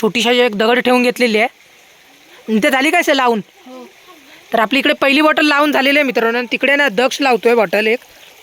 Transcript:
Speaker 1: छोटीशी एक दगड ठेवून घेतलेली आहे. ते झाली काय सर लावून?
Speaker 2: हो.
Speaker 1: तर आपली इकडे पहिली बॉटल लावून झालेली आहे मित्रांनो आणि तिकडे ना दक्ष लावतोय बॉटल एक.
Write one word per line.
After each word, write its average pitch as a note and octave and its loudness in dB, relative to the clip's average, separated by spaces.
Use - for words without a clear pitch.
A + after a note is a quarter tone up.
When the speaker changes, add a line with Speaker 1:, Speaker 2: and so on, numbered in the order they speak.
Speaker 1:
छोटीशी A3 -2
एक B3 0
दगड A#3 2
ठेवून B3 0
घेतलेली A#3+ 0
आहे. A#3 0
ते D4 2
झाली C#4 0
काय E4+ 0
सर D4+ 0
लावून? A#3+ 0
Speaker 2:
हो. B3+ -20
Speaker 1:
तर - 0
आपली E3+ 0
इकडे D4 2
पहिली C#4 2
बॉटल D#4 2
लावून D4 2
झालेली C4+ 2
आहे D4 0
मित्रांनो A#3 -2
आणि B3 -6
तिकडे C#4 0
ना C#4+ 0
दक्ष B3 -2
लावतोय A#3+ 2
बॉटल G#3 0
एक. A3+ -2